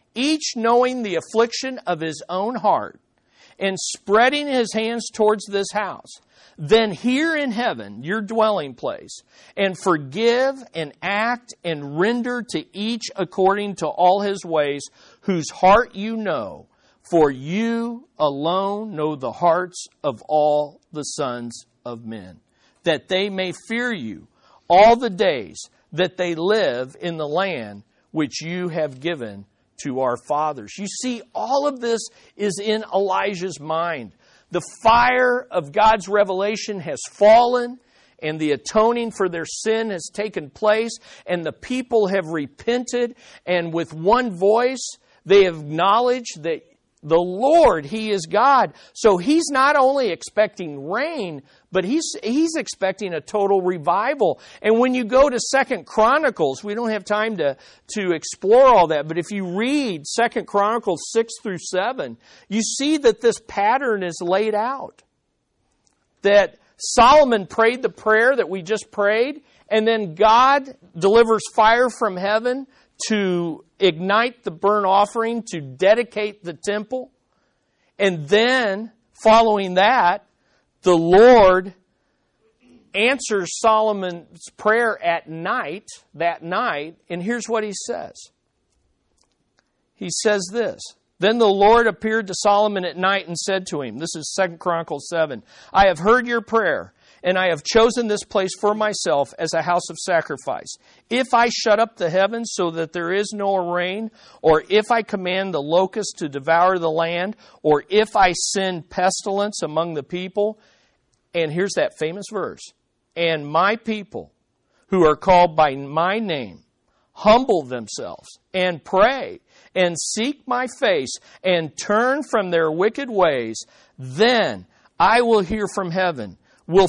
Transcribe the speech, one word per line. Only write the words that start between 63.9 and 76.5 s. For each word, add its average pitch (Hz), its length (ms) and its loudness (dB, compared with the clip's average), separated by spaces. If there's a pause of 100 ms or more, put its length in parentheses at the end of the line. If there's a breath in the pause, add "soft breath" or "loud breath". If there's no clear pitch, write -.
is 170 180 -6
laid 202 360 -2
out. 233 480 -8 (1200)
That 202 340 4 (200)
Solomon 247 680 4
prayed 240 380 0
the 214 60 -2
prayer 220 460 2
that 190 140 -2
we 185 140 -6
just 202 280 -6
prayed, 226 520 0 (260 soft breath)
and 220 180 2
then 214 280 -2
God 254 600 4 (220)
delivers 220 460 4 (100)
fire 233 360 4
from 208 280 -2
heaven 226 480 -2 (440 soft breath)
to 180 540 -2 (160)
ignite 190 640 0
the 208 60 -6
burnt 196 380 0
offering, 226 560 0
to 170 180 -10
dedicate 208 840 0
the 170 100 -10